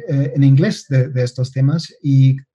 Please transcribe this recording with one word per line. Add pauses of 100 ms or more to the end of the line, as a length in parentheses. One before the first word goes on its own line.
eh,
en
inglés
de,
de
estos
temas,
y (180)